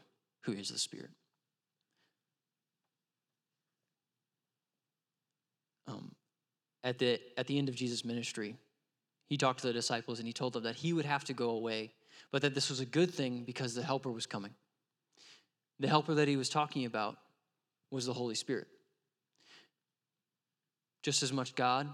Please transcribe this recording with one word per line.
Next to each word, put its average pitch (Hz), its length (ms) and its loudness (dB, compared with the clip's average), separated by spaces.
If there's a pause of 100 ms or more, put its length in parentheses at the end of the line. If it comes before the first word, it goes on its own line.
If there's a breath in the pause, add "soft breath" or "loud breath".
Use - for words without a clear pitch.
(420)
who 120 120 -2
is 98 160 -4
the 62 100 -6
Spirit." - 320 -6 (4000)
Um, - 280 -10 (680)
at 127 140 0
the, 123 220 4 (180)
at 127 80 -2
the 139 140 0
end 139 100 2
of 123 60 -4
Jesus' 120 280 -2
ministry, 117 520 -4 (720)
he 147 100 0
talked 131 220 4
to 127 80 -2
the 120 60 2
disciples 117 460 -2
and 117 80 -6
he 117 60 -6
told 127 200 -2
them 117 100 -4
that 117 120 -2
he 160 180 0
would 160 120 2
have 143 200 0
to 139 80 -4
go 120 180 0
away, 113 400 -2 (400 loud breath)
but 139 100 2
that 139 140 2
this 139 140 2
was 135 100 -2
a 131 60 0
good 165 280 4
thing 123 320 -2
because 123 300 -4
the 123 80 -2
helper 135 280 0
was 113 140 -4
coming. 104 300 -8 (1200 loud breath)
The 135 80 2
helper 151 280 6
that 151 120 8
he 143 100 4
was 127 120 0
talking 147 360 0
about 110 320 -2 (720)
was 131 160 -4
the 127 80 0
Holy 120 220 -2
Spirit. - 320 -2 (2250 loud breath)
Just 143 200 2
as 131 100 0
much 127 220 -2
God 131 380 2